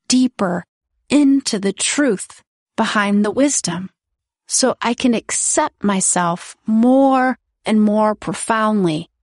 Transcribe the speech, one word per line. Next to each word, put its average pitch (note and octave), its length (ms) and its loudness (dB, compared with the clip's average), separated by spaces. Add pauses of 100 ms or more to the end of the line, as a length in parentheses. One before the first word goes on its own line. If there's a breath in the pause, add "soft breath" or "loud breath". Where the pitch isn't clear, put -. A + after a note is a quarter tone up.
deeper G3+ 560 0 (440)
into C#4 520 2
the G3 120 -2
truth - 720 -4 (340)
behind G#3 480 0
the G#3 60 -4
wisdom. F#3+ 600 -2 (580)
So - 340 0
I A#3 120 0
can A#3+ 200 0
accept - 680 -4
myself F3+ 720 -2 (100)
more B3+ 720 2 (260)
and G#3+ 160 2
more G#3+ 360 2
profoundly G#3 920 -2 (140)